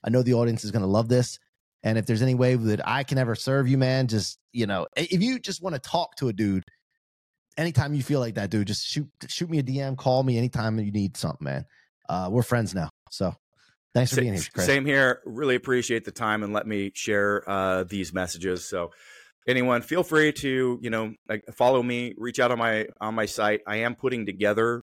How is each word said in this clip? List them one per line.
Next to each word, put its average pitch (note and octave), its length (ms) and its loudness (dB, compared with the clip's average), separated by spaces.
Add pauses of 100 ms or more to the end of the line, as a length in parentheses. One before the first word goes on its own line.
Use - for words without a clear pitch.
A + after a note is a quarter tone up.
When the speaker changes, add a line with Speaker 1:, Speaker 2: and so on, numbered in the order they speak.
Speaker 1:
I G#2+ 80 -4
know B2 120 6
the B2 120 4
audience A#2 300 2
is G#2 80 -6
gonna G2 160 2
love A2 200 4
this. B2 300 2 (460)
And A2 120 2
if G#2+ 100 0
there's A2 160 2
any B2+ 120 4
way B2+ 220 4
that A2 320 2
I C3 160 0
can C3+ 140 -2
ever A#2 180 0
serve C3 320 0
you, C3+ 100 4
man, C3 300 2
just, G#2+ 280 -2 (160)
you A#2 140 0
know, F#2+ 300 -2
i-, E3 160 -2
if F#3 100 4
you B3+ 160 0
just F3+ 240 -8
wanna E3+ 160 -4
talk - 380 -4
to C3+ 100 -2
a A#2 60 0
dude, F#2+ 320 0 (920)
anytime D3+ 380 0
you C#3 80 0
feel C#3+ 160 0
like A#2 160 -2
that, G2+ 160 -4
dude, G#2 160 0
just G#2 180 -6
shoot, D3+ 220 -6 (220)
shoot F3 200 -6
me D#3+ 120 0
a - 20 0
D C3 180 -4
M, C3+ 140 -4
call B2+ 300 2
me B2+ 120 2
anytime A2+ 440 0
you G#2 100 -2
need G2+ 260 -2
something, D#2 280 -6
man. C#2 220 -6 (420)
Uh, F2+ 200 -2
we're A#2 140 2
friends A2+ 320 0
now. E2 160 -4 (200)
So F2+ 220 -4 (640)
thanks B2+ 160 4
for C#3 60 0
Speaker 2:
Sa-, D3+ 60 4
Speaker 1:
being A#2 120 -2
here, E2+ 80 -4 (100)
Chris. - 140 0
Speaker 2:
same C#3 180 2
here. C3+ 400 2
Really B2+ 300 -2
appreciate B2 500 0
the G#2 60 -10
time G#2+ 320 -2
and G#2 100 -6
let G#2 140 -2
me G2 260 -4
share, G2+ 560 0
uh, F#2+ 360 0
these F2+ 280 -6
messages. F2+ 560 -4
So F2 220 -6 (560)
anyone, B2 340 2
feel E3 220 -2
free D3+ 300 4
to, C3 500 -2
you A#2+ 80 -6
know, A2 240 -4 (140)
like, G#2+ 240 -6
follow B2+ 320 4
me, A#2+ 320 -4
reach A#2+ 240 -6
out B2 100 4
on B2 80 0
my, A2 280 0 (140)
on A2 140 -4
my A2 120 0
site. G#2+ 380 0
I G#2 120 -6
am A#2 180 -2
putting B2 320 -4
together G#2 560 0 (120)